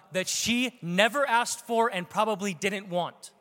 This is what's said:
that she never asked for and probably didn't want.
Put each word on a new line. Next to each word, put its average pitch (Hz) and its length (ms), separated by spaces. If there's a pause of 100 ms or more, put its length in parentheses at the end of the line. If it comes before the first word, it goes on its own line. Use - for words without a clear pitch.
(120)
that 180 160
she 240 540
never 214 460
asked 240 400
for 226 200
and 185 220
probably 202 460
didn't 196 340
want. 170 520